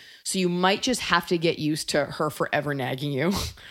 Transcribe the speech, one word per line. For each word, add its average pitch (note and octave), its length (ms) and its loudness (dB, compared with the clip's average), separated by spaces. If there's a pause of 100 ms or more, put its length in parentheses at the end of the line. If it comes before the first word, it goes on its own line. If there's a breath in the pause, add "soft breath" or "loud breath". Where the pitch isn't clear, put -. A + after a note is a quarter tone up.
(220 loud breath)
So - 160 -4
you F3+ 100 2
might F#3 340 2
just B3+ 180 0
have F3 280 2
to F3+ 100 2
get D#3+ 200 0
used D3+ 320 -2
to D3 140 2
her - 260 -2
forever D3 440 -2
nagging C3+ 360 -2
you C#3+ 220 2 (380 loud breath)